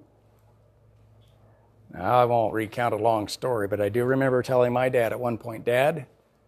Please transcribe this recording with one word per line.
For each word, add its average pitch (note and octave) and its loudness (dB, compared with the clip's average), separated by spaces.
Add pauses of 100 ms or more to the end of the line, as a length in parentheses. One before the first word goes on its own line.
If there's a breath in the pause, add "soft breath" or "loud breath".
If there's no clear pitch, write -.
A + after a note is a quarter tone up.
(1900 soft breath)
Now, G#2 2
I B2 6
won't A#2 2
recount A2 -2
a G#2+ 0
long G#2+ 0
story, A#2 -4
but G2+ -2
I G2+ 0
do A#2+ 0
remember C3 2
telling B2 2
my B2+ 0
dad A#2+ 0
at A2 -6
one A#2+ -4
point, A2+ -12
"Dad," C3+ 0 (420)